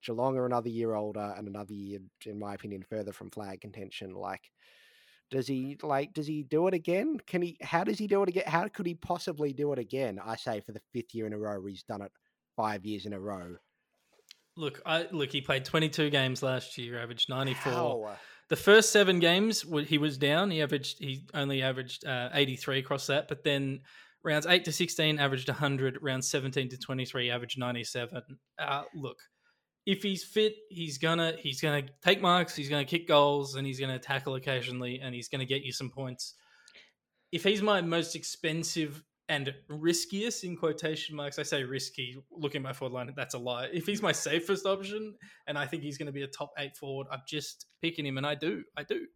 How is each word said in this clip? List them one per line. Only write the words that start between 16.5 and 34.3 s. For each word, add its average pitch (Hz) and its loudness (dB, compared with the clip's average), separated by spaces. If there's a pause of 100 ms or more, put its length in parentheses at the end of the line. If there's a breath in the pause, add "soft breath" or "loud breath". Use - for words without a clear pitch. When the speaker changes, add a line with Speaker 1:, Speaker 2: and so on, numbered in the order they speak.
Speaker 2:
year, 120 -8
averaged 117 -2
ninety-four. 131 0
Speaker 1:
How? 117 0 (340 loud breath)
Speaker 2:
The 160 4
first 214 10
seven 190 8
games, 190 6
w-, 151 0
he 156 4
was 147 2
down. 151 4
He 160 2
averaged, 139 0
he 139 -8
only 139 0
averaged, 131 -2
uh, 127 -2
eighty-three 135 2
across 135 -2
that, 143 2
but 143 -6
then 139 0 (400 loud breath)
rounds 151 2
eight 180 6
to 165 0
sixteen 156 2
averaged 135 2
a 135 2
hundred, 135 0
rounds 131 -2
seventeen 135 0
to 127 -12
twenty-three 127 -2
averaged 120 -4
ninety-seven. 123 -4 (380)
Uh, 143 -2 (100)
look, 135 -8 (680)
if 196 2
he's 196 -2
fit, 214 2 (160)
he's 165 -6
gonna, 165 2
he's 135 -4
gonna 147 2 (180)
take 190 6
marks, 175 4
he's 143 -4
gonna 143 2
kick 170 -2
goals, 143 6
and 139 -2
he's 131 -4
gonna 135 -2
tackle 135 -2